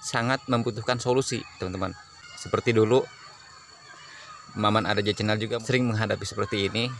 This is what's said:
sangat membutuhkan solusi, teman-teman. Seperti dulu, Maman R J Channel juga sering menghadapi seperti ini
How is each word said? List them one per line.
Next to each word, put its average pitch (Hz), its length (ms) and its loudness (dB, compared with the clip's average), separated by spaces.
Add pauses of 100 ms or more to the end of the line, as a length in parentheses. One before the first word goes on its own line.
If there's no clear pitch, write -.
sangat 127 400 -2
membutuhkan 117 560 0
solusi, 127 400 0 (160)
teman-teman. 92 400 -4 (400)
Seperti - 400 2
dulu, 110 240 6 (1500)
Maman 107 320 2
R 104 160 0
J 101 160 0
Channel 107 240 0
juga 113 220 -4
sering 123 260 2
menghadapi 104 380 0
seperti 101 420 -2
ini 117 300 -2